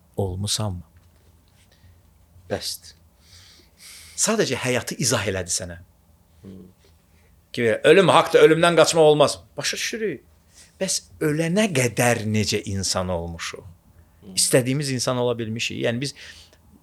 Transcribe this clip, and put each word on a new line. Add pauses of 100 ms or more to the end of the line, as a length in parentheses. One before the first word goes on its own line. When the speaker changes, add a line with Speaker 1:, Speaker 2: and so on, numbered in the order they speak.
(120)
Speaker 1:
olmusanmı? (1600)
Speaker 2:
Bəsdir. (1200)
Speaker 1:
Sadəcə
həyatı
izah
elədi
sənə. (600)
Speaker 2:
Hmm. (880)
Speaker 1:
Ki, (140)
ölüm
haqqdır,
ölümdən
qaçmaq
olmaz. (140)
Başa
düşürük. (480)
Bəs (160)
ölənə
qədər
necə
insan
olmuşuq?
Speaker 2:
Hmm.
Speaker 1:
İstədiyimiz
insan
ola
bilmişik.
Yəni
biz (720)